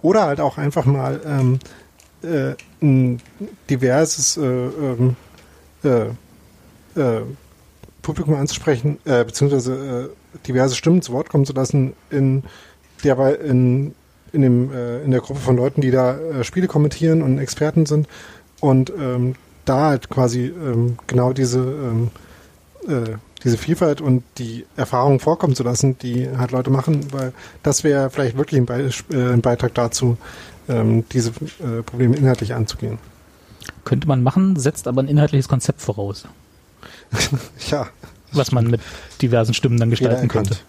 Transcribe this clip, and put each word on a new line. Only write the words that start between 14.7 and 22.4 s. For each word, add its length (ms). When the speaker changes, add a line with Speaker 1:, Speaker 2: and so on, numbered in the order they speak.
Speaker 1:
äh, 300
in 80
der 100
Gruppe 200
von 160
Leuten, 240
die 100
da, 280
äh, 260
Spiele 220
kommentieren 560
und 160
Experten 480
sind. 200
Und, 380
ähm, 360
da 240
halt 220
quasi, 360
ähm, 600
genau 260
diese, 280
ähm, 500